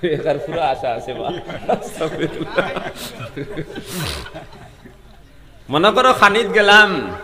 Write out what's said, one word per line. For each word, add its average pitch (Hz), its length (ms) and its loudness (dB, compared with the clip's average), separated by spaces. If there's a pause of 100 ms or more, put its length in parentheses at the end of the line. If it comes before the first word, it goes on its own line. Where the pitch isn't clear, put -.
একার 143 300 0
পুরো 156 240 -4
আশা 135 280 0
আছে 117 240 -6
বা। 120 180 -6 (4000)
মনে 165 220 4
করো 247 220 4
খানিত 208 400 4
গেলাম 202 720 6